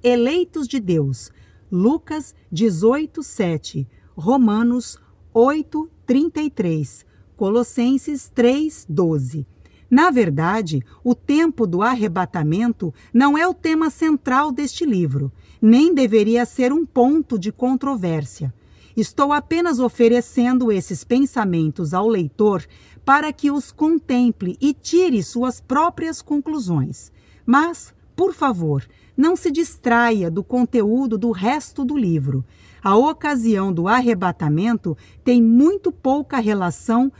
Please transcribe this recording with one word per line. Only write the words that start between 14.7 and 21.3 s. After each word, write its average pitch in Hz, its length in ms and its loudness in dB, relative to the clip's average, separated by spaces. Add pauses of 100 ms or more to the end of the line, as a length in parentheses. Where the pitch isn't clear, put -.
livro, 143 460 -2 (280)
nem 277 360 6
deveria 226 500 2
ser 254 260 -2
um 311 140 0
ponto 262 540 0
de 202 120 -6
controvérsia. 185 1000 -4 (420)
Estou 277 380 0
apenas 320 460 0
oferecendo 240 920 2
esses 185 320 -4
pensamentos 185 880 -2